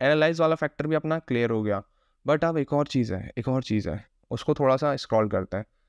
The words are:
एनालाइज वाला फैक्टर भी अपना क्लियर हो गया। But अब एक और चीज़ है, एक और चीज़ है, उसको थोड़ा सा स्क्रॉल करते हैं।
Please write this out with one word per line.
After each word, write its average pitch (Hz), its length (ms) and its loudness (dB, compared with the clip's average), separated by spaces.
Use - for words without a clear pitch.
एनालाइज 156 380 2
वाला 160 160 4
फैक्टर 151 320 -4
भी 156 80 0
अपना 156 240 -2
क्लियर 120 300 0
हो 110 140 0
गया। 104 200 -2
But 147 180 2
अब 165 140 0
एक 143 160 -2
और 147 140 2
चीज़ 117 260 0
है, 95 240 -8
एक 123 100 -4
और 131 160 -2
चीज़ 107 260 -2
है, 95 160 -8
उसको 120 220 -2
थोड़ा 135 240 4
सा 143 180 0
स्क्रॉल 110 340 0
करते 95 280 -4
हैं। 107 80 -6